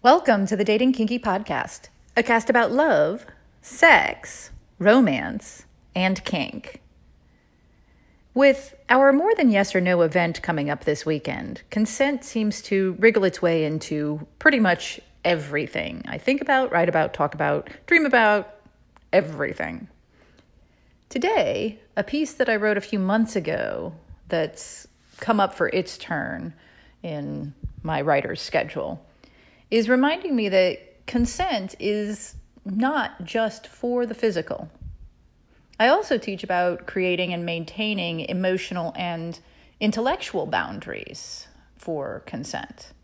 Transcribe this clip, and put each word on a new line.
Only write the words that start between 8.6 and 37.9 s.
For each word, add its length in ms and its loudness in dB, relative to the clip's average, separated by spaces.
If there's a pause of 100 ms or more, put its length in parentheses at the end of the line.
our 240 8
more 220 4
than 160 4
yes 240 2
or 80 4
no 200 4
event 420 2
coming 260 -2
up 140 -6
this 240 -2
weekend, 640 -6
consent 520 0
seems 380 -4
to 380 0
wriggle 240 6
its 180 0
way 240 2
into 600 -4 (100)
pretty 220 4
much 420 0 (220)
everything 840 -4
I 120 -10
think 200 0
about, 320 0
write 160 2
about, 280 0
talk 180 -2
about, 340 -2 (200)
dream 180 4
about, 540 2 (520)
everything. 760 -2 (1200)
Today, 680 0 (180)
a 60 -2
piece 300 -4
that 140 0
I 100 0
wrote 200 0
a 40 -4
few 180 -4
months 360 0
ago 600 -4 (320)
that's 600 -6 (300)
come 220 0
up 160 2
for 140 0
its 280 -4
turn 560 -8 (480)
in 540 -8 (260)
my 200 -4
writer's 380 0
schedule 640 -4 (680)
is 180 0
reminding 460 2
me 120 0
that 600 0
consent 720 -2
is 560 -4 (300)
not 580 -2
just 420 -4
for 400 -4
the 80 -8
physical. 560 -4 (1120)
I 80 4
also 320 2
teach 240 -8
about 420 -2
creating 480 -2
and 140 -6
maintaining 760 -6